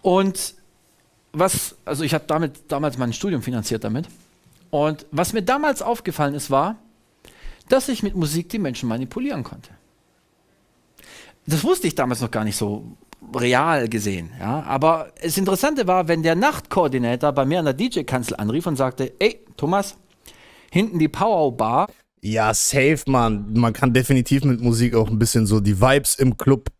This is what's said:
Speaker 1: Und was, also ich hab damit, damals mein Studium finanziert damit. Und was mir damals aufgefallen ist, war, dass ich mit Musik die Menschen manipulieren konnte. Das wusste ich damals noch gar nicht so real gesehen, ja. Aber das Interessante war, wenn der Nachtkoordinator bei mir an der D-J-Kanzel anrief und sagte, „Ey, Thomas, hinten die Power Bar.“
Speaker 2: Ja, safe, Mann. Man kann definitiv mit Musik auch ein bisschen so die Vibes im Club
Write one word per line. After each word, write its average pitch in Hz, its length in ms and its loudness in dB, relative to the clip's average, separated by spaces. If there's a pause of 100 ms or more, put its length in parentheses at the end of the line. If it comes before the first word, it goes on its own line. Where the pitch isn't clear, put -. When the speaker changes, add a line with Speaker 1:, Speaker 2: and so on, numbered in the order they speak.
Speaker 1:
Und 190 520 0 (800)
was, - 420 0 (100)
also 147 180 -4
ich 139 80 0
hab 180 140 -2
damit, 156 420 -2
damals 139 300 -4
mein 120 160 -2
Studium 175 260 -2
finanziert 113 440 -4
damit. 113 220 -4 (640)
Und 151 440 -2
was 165 200 -2
mir 214 80 -2
damals 277 400 0
aufgefallen 151 540 -2
ist, 139 160 -8
war, 160 260 2 (960)
dass 262 180 4
ich 233 140 -4
mit 202 120 -2
Musik 165 360 -2
die 226 80 -6
Menschen 131 280 -4
manipulieren 131 560 -4
konnte. - 280 -14 (1800)
Das 151 180 -2
wusste 349 220 2
ich 160 80 0
damals 123 260 -2
noch 113 100 -4
gar 107 140 -2
nicht 104 120 -4
so 107 280 -4 (500)
real 123 540 2
gesehen, 101 500 -4
ja. 117 260 -4
Aber 156 480 0 (100)
das 170 160 -4
Interessante 196 480 0
war, 185 200 2
wenn 165 160 0
der 165 120 2
Nachtkoordinator 147 1000 0
bei 135 140 2
mir 170 140 2
an 156 40 -2
der 135 100 0
D-J-Kanzel 135 600 -4
anrief 113 300 -2
und 151 100 -2
sagte, 131 420 -2
„Ey, - 220 0 (160)
Thomas, 196 400 -2 (760)
hinten 190 280 0
die 156 100 4
Power 165 480 0
Bar.“ 123 320 0 (320)
Speaker 2:
Ja, 110 320 0
safe, 139 540 2
Mann. 110 480 0
Man 117 180 4
kann 123 220 2
definitiv 135 500 2
mit 123 160 2
Musik 117 340 2
auch 110 140 4
ein 110 100 0
bisschen 113 280 2
so 107 140 2
die 98 200 2
Vibes 135 360 4
im 131 200 4
Club 135 320 2 (120)